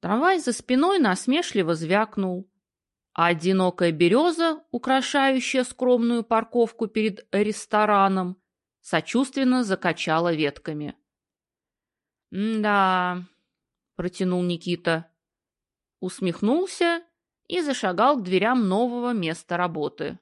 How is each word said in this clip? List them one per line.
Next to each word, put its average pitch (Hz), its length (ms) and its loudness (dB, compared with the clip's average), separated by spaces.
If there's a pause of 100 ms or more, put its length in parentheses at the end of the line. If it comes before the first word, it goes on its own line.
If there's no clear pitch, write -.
Трамвай 294 400 0
за 247 120 -4
спиной 320 460 0
насмешливо 214 760 0
звякнул, 185 760 -2 (640)
а 170 140 0
одинокая 175 640 2
берёза, 311 800 2
украшающая 262 920 0
скромную 240 600 2
парковку 226 640 0
перед 214 460 -2
рестораном, 196 1040 2 (440)
сочувственно 254 840 0
закачала 170 720 0
ветками. 151 600 -6 (1400)
«М-да», 190 920 0 (720)
протянул 180 480 -2
Никита, 170 680 -2 (880)
усмехнулся 330 1040 -2 (440)
и 359 120 -2
зашагал 254 580 0
к 214 40 -6
дверям 196 460 2
нового 240 440 0
места 175 440 -4
работы. 160 640 -4